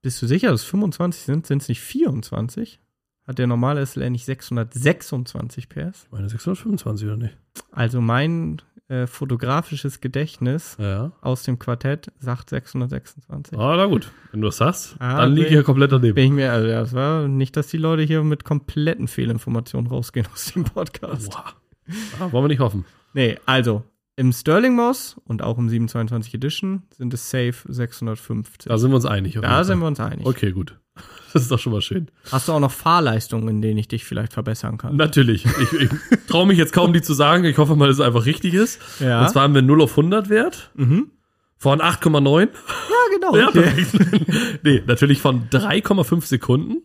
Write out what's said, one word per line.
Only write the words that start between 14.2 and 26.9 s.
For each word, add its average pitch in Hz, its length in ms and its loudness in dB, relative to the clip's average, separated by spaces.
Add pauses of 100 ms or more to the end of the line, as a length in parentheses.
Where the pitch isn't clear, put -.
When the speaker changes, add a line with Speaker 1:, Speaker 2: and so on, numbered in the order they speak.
Speaker 2:
Wenn 107 100 -6
du 107 60 0
das - 100 -4
sagst, - 420 -2
Speaker 1:
Ah, 127 220 -2
Speaker 2:
dann 135 120 4
liege 156 140 4
ich - 20 -2
Speaker 1:
bin 151 80 6
Speaker 2:
ja 143 60 6
komplett 135 280 4
daneben. 123 240 4
Speaker 1:
Bin 131 100 4
ich 139 60 6
mir, 135 200 0
also 113 160 0
das 113 260 -2
war 143 340 -2
nicht, 135 300 -2
dass 147 100 -2
die 160 100 -6
Leute 160 260 0
hier 156 200 0
mit 151 220 -2
kompletten 151 600 -4
Fehlinformationen 120 840 -4
rausgehen 123 420 -4
aus - 220 -12
dem 175 120 -4
Podcast. - 680 -8
Speaker 2:
Oha. - 200 -16 (680)
Ah, 180 120 -6
wollen 123 140 2
wir 147 40 2
nicht 135 100 0
hoffen. 104 260 -2 (280)
Speaker 1:
Nee, 127 340 0
also 120 360 0 (340)
im 127 140 2
Stirling 220 440 2
Moss 240 500 -2
und 113 160 -6
auch 117 160 -4
im 120 100 0
sieben 113 200 0
zweiundzwanzig 117 480 -4
Edition 185 480 -6 (120)